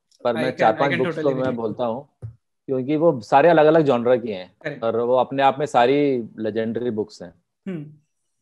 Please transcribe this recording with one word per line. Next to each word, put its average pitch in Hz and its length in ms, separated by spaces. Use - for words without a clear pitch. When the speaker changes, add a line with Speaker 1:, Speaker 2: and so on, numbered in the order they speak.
Speaker 1:
पर 120 80
Speaker 2:
I 113 40
Speaker 1:
मैं 127 140
Speaker 2:
can, - 100
Speaker 1:
चार 113 160
Speaker 2:
I - 40
Speaker 1:
पांच 143 120
Speaker 2:
can 175 80
Speaker 1:
बुक्स 131 120
Speaker 2:
totally 151 200
Speaker 1:
तो 131 40
मैं 127 80
Speaker 2:
relate। 120 180
Speaker 1:
बोलता 113 240
हूँ, 123 220
क्योंकि 131 300
वो 151 260
सारे 143 280
अलग-अलग 156 320
जॉनर 123 360
की 113 140
हैं 90 260
Speaker 2:
Correct। 143 260
Speaker 1:
और 113 160
वो 120 160
अपने 135 280
आप 131 160
में 151 60
सारी 131 720
लेजेंडरी 113 520
बुक्स 107 320
हैं। 87 120
Speaker 2:
हम्म। 165 160